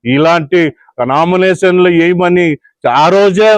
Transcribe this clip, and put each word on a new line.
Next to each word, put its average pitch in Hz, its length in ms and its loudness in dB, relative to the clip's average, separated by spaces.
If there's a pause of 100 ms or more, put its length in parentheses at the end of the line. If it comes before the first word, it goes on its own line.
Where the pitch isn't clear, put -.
(160)
ఇలాంటి 165 460 0 (500)
నామినేషన్లు 180 800 0 (160)
ఏమని 175 400 0 (560)
ఆ - 20 2 (100)
రోజే 202 420 2